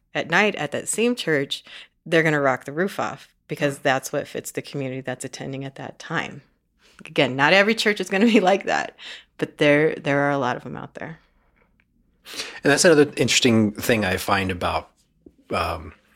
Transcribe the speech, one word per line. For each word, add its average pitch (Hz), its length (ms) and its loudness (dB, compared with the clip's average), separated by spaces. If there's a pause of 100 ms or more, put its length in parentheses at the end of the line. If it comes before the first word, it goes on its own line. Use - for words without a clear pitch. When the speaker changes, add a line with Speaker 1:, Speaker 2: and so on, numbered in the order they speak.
(160)
Speaker 1:
at 151 160 -4
night 196 240 2
at 147 180 -6
that - 160 -8
same 240 260 0
church, 143 480 -4 (440)
they're 160 160 4
gonna 151 180 2
rock 131 240 0
the 139 80 -10
roof 175 260 -4
off 123 300 -6 (180)
because 143 320 -2
that's 131 340 0
what 147 160 -4
fits - 220 -10
the - 120 -8
community 135 400 -8
that's 127 240 -8
attending 135 380 -10
at 135 100 -14
that - 240 -14
time. - 420 -8 (640)
Again, 135 320 0
not 143 160 4
every 202 220 4
church 208 260 -2
is 185 80 -6
gonna 196 160 2
be 220 160 6
like 185 240 2
that, 76 320 -4 (400)
but - 220 -6
there, 147 380 4
there 143 240 -2
are 143 100 2
a 143 80 -2
lot 123 180 -2
of - 80 -14
'em - 120 -12
out - 180 -14
there. 160 240 -12 (1400)
Speaker 2:
And 143 80 4
that's 143 160 4
another 147 320 8
interesting 110 540 4
thing 107 340 0
I 92 100 0
find 95 340 0
about, 87 400 -4 (600)
um, 82 420 -4 (240)